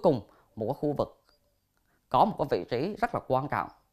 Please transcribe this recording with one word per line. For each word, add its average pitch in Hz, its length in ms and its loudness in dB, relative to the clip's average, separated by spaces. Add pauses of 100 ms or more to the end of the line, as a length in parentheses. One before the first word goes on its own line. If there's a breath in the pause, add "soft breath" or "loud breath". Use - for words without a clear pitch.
cùng, 139 180 4 (340 soft breath)
một 110 100 -6
cái 127 80 -2
khu 147 200 -4
vực - 300 -4 (840)
có 135 160 6
một 214 120 -2
cái 151 140 -2
vị 90 180 0
trí 160 260 -4
rất - 200 -2
là 117 120 -4
quan 131 200 0
trọng 110 220 -2 (240)